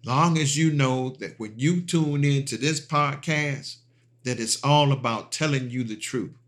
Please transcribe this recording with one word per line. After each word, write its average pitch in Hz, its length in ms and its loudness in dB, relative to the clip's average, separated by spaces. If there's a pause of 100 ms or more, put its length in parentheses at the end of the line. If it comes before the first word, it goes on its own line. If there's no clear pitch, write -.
Long 160 340 2
as 143 200 0
you 160 140 4
know 131 380 0 (100)
that 90 180 -12
when 107 180 -10
you 175 260 2
tune 147 420 0
in 139 220 2
to 113 100 -6
this 143 280 -2
podcast, 147 920 -4 (480)
that 123 160 -4
it's - 240 -2
all 143 280 6
about 117 380 -2
telling 135 400 -2
you 127 140 -4
the 107 120 -8
truth. - 360 -6 (160)